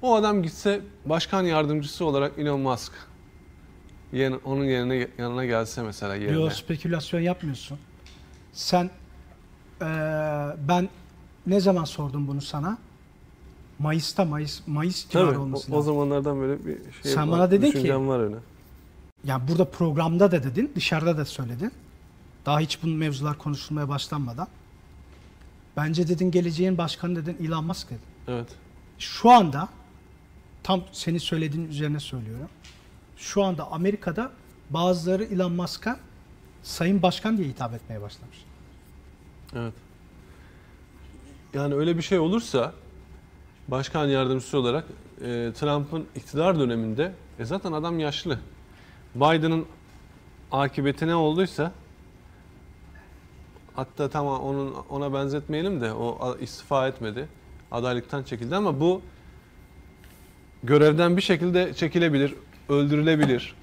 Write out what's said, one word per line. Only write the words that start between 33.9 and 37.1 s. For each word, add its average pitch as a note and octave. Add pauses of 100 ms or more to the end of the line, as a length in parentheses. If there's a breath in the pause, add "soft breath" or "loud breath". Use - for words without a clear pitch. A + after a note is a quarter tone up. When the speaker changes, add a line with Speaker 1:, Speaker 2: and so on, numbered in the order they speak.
Speaker 2:
bazıları F3+
Elon F#3
Musk'a F3+ (640)
Sayın F3+
Başkan G#3